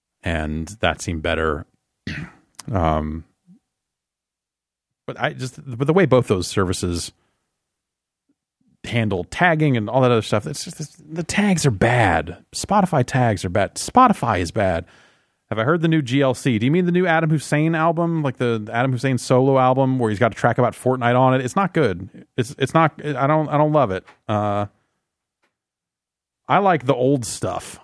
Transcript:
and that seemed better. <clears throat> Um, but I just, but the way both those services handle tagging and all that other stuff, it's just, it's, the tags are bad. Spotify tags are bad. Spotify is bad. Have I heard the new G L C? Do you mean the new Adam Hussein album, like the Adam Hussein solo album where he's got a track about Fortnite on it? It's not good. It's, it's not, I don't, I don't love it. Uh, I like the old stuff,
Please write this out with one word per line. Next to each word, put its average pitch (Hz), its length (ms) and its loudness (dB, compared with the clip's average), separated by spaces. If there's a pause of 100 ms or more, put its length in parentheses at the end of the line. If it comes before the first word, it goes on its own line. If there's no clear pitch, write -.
(220)
and 80 460 -6 (140)
that 80 200 -2
seemed 82 220 -6
better. 80 480 -4
<clears throat> - 440 -14 (560)
Um, 80 540 -4 (1800)
but 123 160 -12
I 143 120 -4
just, 127 320 -12
but 127 200 -6
the 156 80 0
way 180 140 4
both 123 200 2
those 92 200 -2
services 90 640 -2 (1700)
handle 104 420 -2
tagging 156 520 2
and 104 100 -2
all 110 140 0
that 127 80 4
other 113 140 2
stuff, 107 240 -2
it's 147 160 -10
just, - 160 -14
it's, 151 160 -14
the 156 260 -12
tags 190 420 0
are 143 80 4
bad. 95 720 0 (100)
Spotify 185 520 0
tags 117 400 0
are 92 40 -4
bad. 92 260 -2
Spotify 185 640 2
is 87 100 -2
bad. 90 360 -2 (640)
Have 107 100 -6
I 113 40 0
heard 156 180 0
the 165 60 0
new 160 140 2
G 131 200 0
L 131 120 2
C? 117 240 0
Do 107 80 0
you 135 60 2
mean 175 160 2
the 175 40 0
new 180 140 2
Adam 160 240 2
Hussein 156 460 0
album, 165 480 0
like 131 140 -4
the 113 360 -2
Adam 127 180 0
Hussein 127 280 -2
solo 135 400 2
album 131 400 2
where 117 100 0
he's 107 80 -2
got 113 140 2
a - 40 -12
track 120 220 2
about 120 160 2
Fortnite 123 420 0
on 131 200 6
it? 131 100 0
It's 123 100 -4
not 196 200 0
good. 95 500 -2 (100)
It's, 131 220 -4
it's 135 160 -2
not, 165 320 2
I 135 220 -2
don't, 156 200 2
I 147 100 -2
don't 151 160 2
love 131 180 2
it. 95 140 -6 (220)
Uh, 104 380 -2 (1800)
I 135 100 4
like 175 300 2
the 135 80 4
old 127 300 0
stuff, - 580 -8